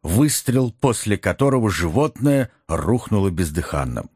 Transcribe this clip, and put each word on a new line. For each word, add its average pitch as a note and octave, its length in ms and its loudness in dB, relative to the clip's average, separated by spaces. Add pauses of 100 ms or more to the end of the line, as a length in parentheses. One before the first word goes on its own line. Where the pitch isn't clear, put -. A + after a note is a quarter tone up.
выстрел, B2+ 680 2
после G#2+ 460 0
которого B2 520 2
животное A#2 800 0 (160)
рухнуло G2 640 0
бездыханным. D2+ 880 -4